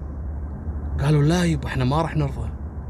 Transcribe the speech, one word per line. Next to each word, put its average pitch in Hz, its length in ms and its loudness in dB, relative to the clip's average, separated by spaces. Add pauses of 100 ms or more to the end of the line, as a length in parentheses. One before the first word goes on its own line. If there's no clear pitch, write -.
(1000)
قالوا: 147 220 4
"لا 170 220 4
يبا، 151 220 2
إحنا 127 180 0
ما 143 180 4
راح 156 140 -2
نرضى، 135 340 0 (400)